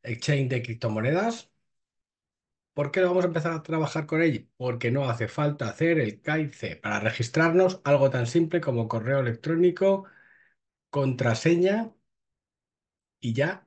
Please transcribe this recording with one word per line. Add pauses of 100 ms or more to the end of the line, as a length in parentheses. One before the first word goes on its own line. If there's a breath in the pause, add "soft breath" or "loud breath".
exchange
de
criptomonedas. (1200)
¿Por
qué
lo
vamos
a
empezar
a
trabajar
con
ella? (140)
Porque
no
hace
falta
hacer
el
K
I
C
para
registrarnos,
algo
tan
simple
como
correo
electrónico, (840 loud breath)
contraseña (1300)
y
ya